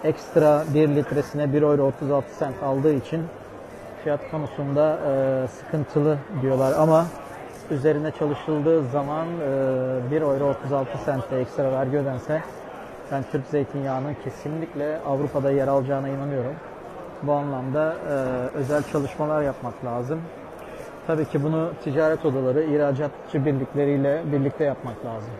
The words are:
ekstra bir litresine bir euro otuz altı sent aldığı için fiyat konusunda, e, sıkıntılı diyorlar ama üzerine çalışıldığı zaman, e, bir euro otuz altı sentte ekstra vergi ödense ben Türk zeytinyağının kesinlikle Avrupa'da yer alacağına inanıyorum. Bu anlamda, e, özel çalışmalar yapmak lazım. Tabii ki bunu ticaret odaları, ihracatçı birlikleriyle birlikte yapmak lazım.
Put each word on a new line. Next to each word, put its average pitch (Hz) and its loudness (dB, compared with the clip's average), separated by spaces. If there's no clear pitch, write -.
ekstra 151 4
bir 151 6
litresine 143 0
bir 147 4
euro 143 6
otuz 139 -2
altı 139 0
sent 135 -4
aldığı 139 4
için 156 -2
fiyat 147 -2
konusunda, 147 0
e, 135 2
sıkıntılı 151 0
diyorlar 131 4
ama 160 6
üzerine 151 2
çalışıldığı 151 2
zaman, 143 -2
e, 131 0
bir 156 2
euro 139 4
otuz 135 -2
altı 135 0
sentte 135 -2
ekstra 131 0
vergi 135 0
ödense 139 -2
ben 135 -2
Türk 139 -2
zeytinyağının 139 -2
kesinlikle 151 -4
Avrupa'da 139 2
yer 135 4
alacağına 139 2
inanıyorum. 139 -2
Bu 147 2
anlamda, 143 0
e, 143 0
özel 147 0
çalışmalar 151 0
yapmak 127 -4
lazım. 123 -2
Tabii 156 2
ki 143 0
bunu 160 2
ticaret 156 2
odaları, 135 2
ihracatçı 147 0
birlikleriyle 143 2
birlikte 139 2
yapmak 127 -2
lazım. 113 -6